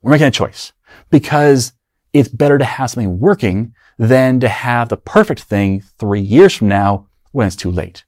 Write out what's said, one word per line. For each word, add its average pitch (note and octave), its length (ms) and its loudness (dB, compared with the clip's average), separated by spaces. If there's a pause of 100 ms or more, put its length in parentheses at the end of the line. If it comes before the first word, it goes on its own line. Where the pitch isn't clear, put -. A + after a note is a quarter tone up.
We're A#2+ 100 -2
making D3+ 160 4
a - 40 2
choice - 420 -8 (360)
because D3 640 2 (400)
it's C#3+ 140 2
better C#3+ 300 0
to C3 80 0
have B2+ 240 -6
something F#2+ 300 -6
working A#2 540 -2 (240)
than B2+ 420 2
to B2 100 0
have A#2+ 400 -4
the G#2+ 80 -4
perfect - 440 -2
thing G2 420 -2 (160)
three G2+ 220 -2
years C3+ 340 4
from A2 120 -2
now G2+ 400 -2 (240)
when A#2 160 -2
it's F2 80 -4
too - 160 -6
late. F2 360 -8